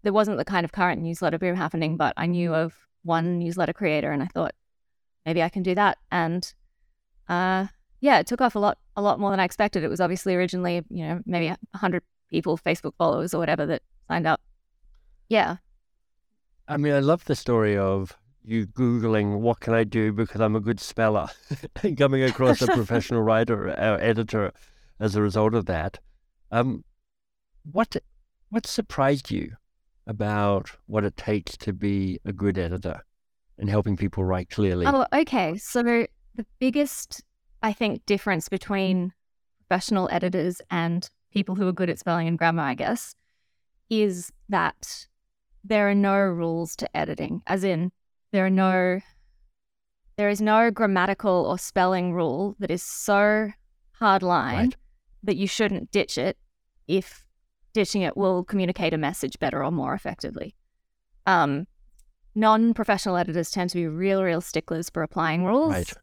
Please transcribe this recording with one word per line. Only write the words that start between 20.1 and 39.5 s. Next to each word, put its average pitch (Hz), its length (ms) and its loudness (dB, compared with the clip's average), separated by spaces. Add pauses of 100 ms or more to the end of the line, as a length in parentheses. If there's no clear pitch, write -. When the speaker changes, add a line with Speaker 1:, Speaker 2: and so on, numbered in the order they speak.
Speaker 2:
because 107 280 -2
I'm 110 160 2
a 110 40 0
good 107 200 -2
speller?" 107 480 0 (220)
<laughs> - 320 -10
and 175 140 0
coming 135 260 4
across 127 400 4
a 127 40 2
Speaker 1:
<laughs> 370 80 4
Speaker 2:
professional 113 480 0
writer 110 460 2
or 104 320 0
editor 110 520 0 (480)
as 107 160 0
a 107 60 4
result 107 320 2
of 104 120 0
that. 85 320 -4 (520)
Um, 120 340 -2 (840)
what 202 260 0 (540)
What 220 160 -4
surprised 139 640 0
you - 260 -6 (500)
about 104 640 0 (160)
what 107 180 -2
it - 120 -4
takes - 420 -4
to - 140 -6
be 95 520 -2
a 101 80 -6
good 95 240 -2
editor 87 480 -6 (540)
and 104 100 -4
helping 104 280 0
people 98 280 -2
write 92 240 -2
clearly? 92 380 2
Speaker 1:
Oh, 277 260 2
okay. 208 460 0
So - 240 -4
the 233 640 -2 (120)
biggest, 262 640 -2 (400)
I 214 120 0
think, 220 320 -4
difference 196 420 0
between 185 640 -2 (460)